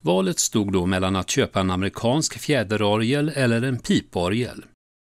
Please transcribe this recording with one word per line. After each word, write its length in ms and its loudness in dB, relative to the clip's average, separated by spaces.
Valet 340 0
stod 340 0
då 140 2
mellan 300 0
att 140 -4
köpa 300 0
en 100 2
amerikansk 680 -2
fjäderorgel 960 0
eller 280 2
en 160 -4
piporgel. 840 -2